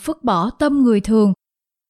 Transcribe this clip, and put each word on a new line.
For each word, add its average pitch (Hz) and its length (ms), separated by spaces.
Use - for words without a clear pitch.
vứt - 180
bỏ 170 260
tâm 285 340
người 220 180
thường, 208 320